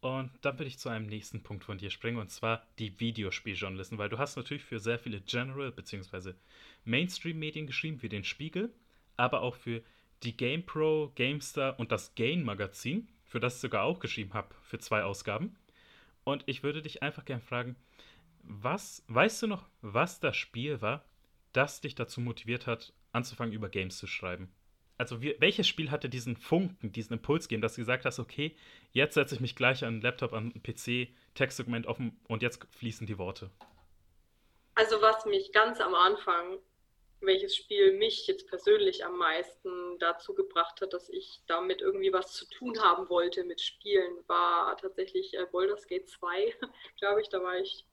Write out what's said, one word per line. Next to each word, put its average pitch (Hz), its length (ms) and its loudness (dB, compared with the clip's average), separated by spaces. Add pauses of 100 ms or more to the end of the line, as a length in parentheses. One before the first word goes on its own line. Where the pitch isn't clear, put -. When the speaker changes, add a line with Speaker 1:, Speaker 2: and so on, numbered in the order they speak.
Speaker 1:
Und 131 300 -4 (120)
dann 139 160 -2
würde 143 100 -6
ich 131 100 -14
zu - 80 -8
einem 110 200 -4
nächsten 107 340 -10
Punkt - 240 -12
von 101 120 -8
dir 95 120 -8
springen, 117 300 -4
und 98 100 -8
zwar - 360 -2 (120)
die 104 220 -8
Videospieljournalisten, 98 960 -4
weil 104 100 -2
du 107 100 -4
hast 143 200 -4
natürlich 139 260 -8
für 113 160 -8
sehr 113 200 0
viele 107 200 -8
General- 131 520 -4
beziehungsweise 92 640 -12 (500)
Mainstream-Medien 156 800 -2
geschrieben, 147 340 -4
wie 113 60 -8
den 104 160 -4
Spiegel, 180 500 -4 (440)
aber 123 240 2
auch 123 140 -2
für 117 260 -6 (420)
die 117 140 -6
GamePro, 156 760 0
GameStar 135 640 -2
und 113 120 -2
das - 240 -4
Gain-Magazin, 123 920 -2 (140)
für - 180 -4
das 123 140 0
ich - 60 -12
sogar 107 220 0
auch 165 160 0
geschrieben 101 340 -6
hab, - 200 -6 (100)
für - 160 -10
zwei 107 240 0
Ausgaben. 104 540 -4 (640)
Und 139 220 -2
ich - 180 -4
würde 147 180 -2
dich 151 220 -8
einfach 147 220 -6
gern 123 160 -4
fragen, 123 340 -4 (680)
was, 120 640 -6
weißt 165 340 4
du 226 60 0
noch, 202 180 -4 (160)
was 117 400 0
das 147 160 2
Spiel 131 440 -4
war, 120 220 -2 (480)
das 139 300 2
dich 139 140 -8
dazu - 260 -6
motiviert 120 460 -4
hat, - 260 -6 (180)
anzufangen, 117 420 -2
über 107 140 -6
Games 92 300 -4
zu 95 100 -10
schreiben? 90 460 -6 (440)
Also 120 240 -4
wie, 143 180 -2
welches 202 260 6
Spiel 151 260 0
hatte 147 180 -4
diesen 123 260 -4
Funken, 170 560 0
diesen 113 220 -6
Impuls 147 340 0
gegeben, 110 140 -2
dass 113 140 0
du 123 60 -8
gesagt 123 220 0
hast, 123 160 -2
„Okay, 147 380 -6 (340)
jetzt 139 220 4
setze 139 200 4
ich 117 60 -6
mich 123 160 -2
gleich 127 300 4
an 117 100 -2
den 110 60 -4
Laptop, 123 320 -2
an 113 160 -4
den 107 120 -14
P 113 140 -8
C, 120 400 -4 (200)
Textdokument 120 520 -2
offen - 400 -4
und 110 140 -2
jetzt - 340 -4
fließen 110 320 -8
die 101 100 -6
Worte“? 92 320 -6 (1300)
Speaker 2:
Also 220 260 4
was 220 240 6
mich 196 280 0
ganz 226 260 6
am 180 160 2
Anfang, 185 640 4 (600)
welches 190 340 4
Spiel 196 380 8
mich 208 340 2
jetzt 190 220 -2
persönlich 190 560 4
am 180 120 -4
meisten 175 840 -2
dazu 170 340 0
gebracht 170 480 2
hat, 190 120 -2
dass 175 160 -6
ich - 380 -8
damit 180 340 0
irgendwie 190 300 4
was 185 220 2
zu - 160 -10
tun 226 320 -4
haben 185 260 6
wollte 175 380 4
mit 175 160 -6
Spielen, 185 560 2 (100)
war 175 500 4
tatsächlich, - 560 -2
äh, 180 160 0
Baldur's 381 380 2
Gate 180 220 -4
zwei, 190 520 0
<laughs> 247 120 -8 (260)
glaub 202 200 4
ich. 214 100 -2
Da - 120 0
war 180 160 0
ich 269 360 -4